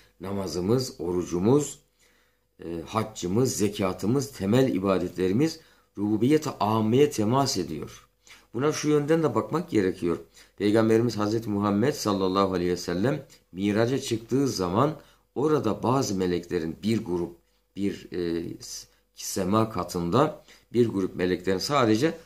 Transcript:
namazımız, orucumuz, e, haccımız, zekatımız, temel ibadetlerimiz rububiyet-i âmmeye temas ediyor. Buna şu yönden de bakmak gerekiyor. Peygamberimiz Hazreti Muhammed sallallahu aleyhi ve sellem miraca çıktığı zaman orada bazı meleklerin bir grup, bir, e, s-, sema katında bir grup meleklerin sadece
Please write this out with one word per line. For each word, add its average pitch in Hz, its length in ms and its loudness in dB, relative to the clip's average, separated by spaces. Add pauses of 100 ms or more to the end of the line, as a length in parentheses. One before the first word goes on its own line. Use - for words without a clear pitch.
(200)
namazımız, 98 800 -2
orucumuz, 90 800 0 (840)
e, 85 220 -8
haccımız, 107 680 0
zekatımız, 101 760 0
temel 120 440 2
ibadetlerimiz 92 840 0 (380)
rububiyet-i 113 520 2 (100)
âmmeye 110 500 4
temas 117 480 0
ediyor. 76 500 -8 (460)
Buna 139 180 0
şu 151 180 -4
yönden 151 340 2
de 123 120 0
bakmak 147 340 -2
gerekiyor. 90 480 0 (400)
Peygamberimiz 113 600 4
Hazreti 107 320 -2
Muhammed 104 440 2
sallallahu 95 600 0
aleyhi 87 180 0
ve 87 60 0
sellem 104 480 -2 (260)
miraca 104 460 0
çıktığı 123 500 -2
zaman 107 480 0 (400)
orada 127 480 0
bazı 113 320 2
meleklerin 87 680 -2
bir 107 220 0
grup, 87 320 -4 (380)
bir, 95 360 -6
e, 85 380 -4 (100)
s-, - 280 -16 (280)
sema 104 540 0
katında 90 760 -2 (300)
bir 113 160 2
grup 95 260 -4
meleklerin 92 420 0
sadece 127 680 2